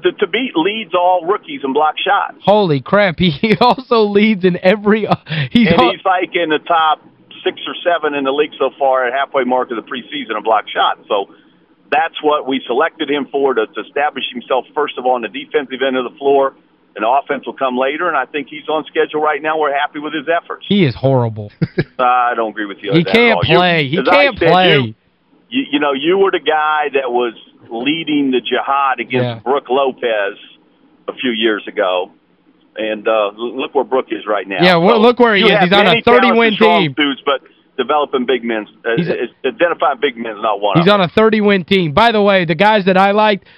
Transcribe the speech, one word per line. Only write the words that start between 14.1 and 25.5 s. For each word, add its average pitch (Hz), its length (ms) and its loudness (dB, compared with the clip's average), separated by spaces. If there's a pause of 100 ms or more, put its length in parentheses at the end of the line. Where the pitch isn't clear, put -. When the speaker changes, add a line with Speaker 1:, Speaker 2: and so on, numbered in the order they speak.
Speaker 1:
himself, 123 320 -4 (100)
first 143 220 -4
of 127 80 -10
all, 127 80 2
on 120 80 -2
the 107 80 -8
defensive 135 520 -6
end 135 140 0
of 123 160 -4
the - 60 -20
floor. 139 380 2 (420)
And 110 100 -4
offense 135 380 0
will 113 100 -8
come 127 220 -2
later, 151 320 -2
and 156 80 -2
I 131 80 -2
think 143 240 -10
he's 151 180 -14
on 156 180 -2
schedule 151 360 -4
right 151 200 -2
now. 156 160 -4
We're 147 160 0
happy 147 260 -4
with 151 140 -10
his 147 140 -6
efforts. - 400 -6
Speaker 2:
He 196 160 2
is 127 100 0
horrible. 117 600 -2 (220)
Speaker 1:
<laughs> - 240 -6
I 123 360 2
don't 113 140 -2
agree 104 160 -6
with 98 160 -12
you 101 100 -6
Speaker 2:
He 156 80 4
Speaker 1:
on 170 60 2
that 185 40 -4
at 214 60 2
Speaker 2:
can't 233 220 4
Speaker 1:
all. 170 80 -2
You, 160 120 2
Speaker 2:
play. 170 300 2
He 151 120 -2
Speaker 1:
as 226 100 0
I - 20 4
Speaker 2:
can't 277 280 2
Speaker 1:
said, 165 120 4
Speaker 2:
play. 180 240 4
Speaker 1:
you, 117 200 -2 (520)
you, 131 260 -4